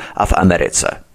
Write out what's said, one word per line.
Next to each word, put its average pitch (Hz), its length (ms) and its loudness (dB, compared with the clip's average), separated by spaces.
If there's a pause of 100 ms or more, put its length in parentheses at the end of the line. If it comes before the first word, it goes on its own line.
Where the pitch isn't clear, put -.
(140)
a - 120 0
v - 100 0
Americe. 85 540 2 (240)